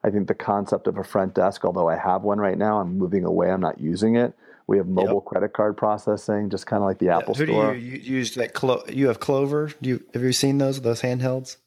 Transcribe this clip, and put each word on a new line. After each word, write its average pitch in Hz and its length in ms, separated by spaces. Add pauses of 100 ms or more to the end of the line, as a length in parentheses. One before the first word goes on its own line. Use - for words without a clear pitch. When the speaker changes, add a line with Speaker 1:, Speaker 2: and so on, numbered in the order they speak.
Speaker 1:
I 107 80
think 101 160
the - 80
concept 101 500
of 95 120
a 95 60
front 95 300
desk, 95 320
although 87 240
I 80 60
have 95 260
one 104 160
right 101 200
now, 107 220
I'm 92 200
moving 90 260
away, 87 240
I'm 95 120
not 90 180
using 95 360
it. 120 180 (340)
We 98 100
have 95 80
Speaker 2:
Yep. 92 100
Speaker 1:
mobile 95 260
credit 98 320
card 107 220
processing, 104 760
just 98 160
kinda 101 180
like 95 140
the - 80
Speaker 2:
Yeah, 87 100
Speaker 1:
Apple 107 160
Speaker 2:
who 139 140
Speaker 1:
Store. 107 260
Speaker 2:
do 120 60
you, 123 180
you 131 200
use 120 180
that 120 180
Clo-, 127 360
you 135 180
have 117 120
Clover? 143 520 (100)
Do 127 80
you, 123 140 (100)
have 120 80
you 127 120
seen 139 260
those, 135 220
those 117 200
handhelds? 127 640